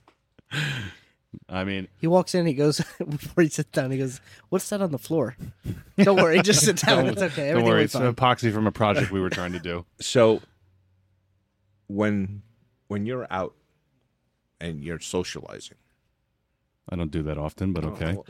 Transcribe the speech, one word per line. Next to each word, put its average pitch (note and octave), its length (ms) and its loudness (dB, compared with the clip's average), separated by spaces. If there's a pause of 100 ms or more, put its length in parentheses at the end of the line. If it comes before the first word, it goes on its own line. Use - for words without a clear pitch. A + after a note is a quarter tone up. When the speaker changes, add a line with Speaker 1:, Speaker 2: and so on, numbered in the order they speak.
(500)
Speaker 1:
<laughs> - 1000 -10
I F#2 160 -4
mean, F#2+ 240 -6 (100)
Speaker 2:
He D#3+ 80 -4
walks F3 260 2
in, F3 120 2
he D#3 80 0
goes, D3 260 2 (120)
<laughs> - 180 -10
before D3 340 0
he D3+ 60 4
sits - 220 -6
down, C3+ 200 -2
he C3+ 60 -2
goes, C3+ 240 -6 (280)
"What's F#3 200 -4
that G3+ 120 -4
on F3+ 100 -2
the C3+ 80 -4
floor?" C3+ 360 -2 (320)
<laughs> - 300 -8
"Don't G3 180 8
worry, F3 260 6
just G3 220 4
sit F3 140 4
down. - 280 4
Speaker 1:
Don't, - 80 0
Speaker 2:
It's - 100 -4
okay. D3 260 -2
Speaker 1:
don't - 0 -
Speaker 2:
Everything A#2 160 4
Speaker 1:
worry. A2+ 80 6
Speaker 2:
will A2 80 6
be - 40 4
Speaker 1:
It's G#2+ 100 -4
an B2+ 180 2
Speaker 2:
fine." B2 220 4
Speaker 1:
epoxy A#2 180 0
from G#2+ 140 0
a G2 40 2
project G2 400 2
we G2 80 -2
were F#2 120 -2
trying F2+ 220 -4
to F2+ 60 -6
do. F2 320 -8
<laughs> - 80 -20
Speaker 3:
So A2 420 4 (1500)
when, G2+ 560 -2 (440)
when G2+ 180 -6
you're B2 240 -6
out F#2 260 -4 (1080)
and D#2+ 200 -8
you're D#2+ 180 -8
socializing. - 800 -8 (1120)
Speaker 1:
I F#2 60 -8
don't E2+ 160 -4
do D#2 120 -4
that D2+ 140 -6
often, E2+ 360 -4
but E2 120 -4
okay. E2+ 280 -6 (160)